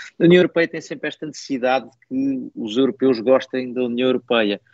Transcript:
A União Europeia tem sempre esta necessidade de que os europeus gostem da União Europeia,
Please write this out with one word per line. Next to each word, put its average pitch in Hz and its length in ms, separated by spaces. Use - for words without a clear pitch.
A - 40
União 170 160
Europeia 170 280
tem 165 140
sempre 151 280
esta - 160
necessidade 127 600
de - 220
que 131 480
os 110 220
europeus 131 420
gostem 127 540
da 127 100
União 123 240
Europeia, 117 540